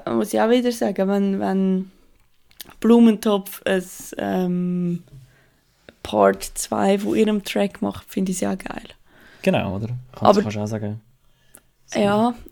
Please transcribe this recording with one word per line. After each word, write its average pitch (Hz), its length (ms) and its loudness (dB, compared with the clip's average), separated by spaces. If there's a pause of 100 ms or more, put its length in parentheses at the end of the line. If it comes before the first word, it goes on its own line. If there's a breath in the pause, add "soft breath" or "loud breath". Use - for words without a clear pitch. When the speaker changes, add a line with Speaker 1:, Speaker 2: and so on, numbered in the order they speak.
(160)
Speaker 1:
muss 214 180 -2
ich 220 80 2
auch 220 80 2
wieder 247 220 2
sagen, 202 360 -2
wenn, 196 320 0
wenn 190 520 0 (880)
Blumentopf 220 840 4
ein, 190 180 0 (340)
ähm, 180 840 -2 (1000 soft breath)
Part - 420 2 (120)
zwei 202 440 0
von 208 160 -2
ihrem 214 280 2
Track 202 380 -4
macht, - 280 -6
finde 190 220 -2
ich 185 60 -4
es - 40 -6
ja 196 140 -2
geil. - 320 -12 (540 soft breath)
Speaker 2:
Genau, 95 360 0
oder? 110 100 -6 (240)
Kannst, - 120 -10
Speaker 1:
Aber - 180 6
Speaker 2:
kannst 107 160 -6
du 104 40 -4
auch 104 60 -4
sagen. 107 340 -6 (840 soft breath)
So. - 140 -6
Speaker 1:
Ja, 214 360 2 (160)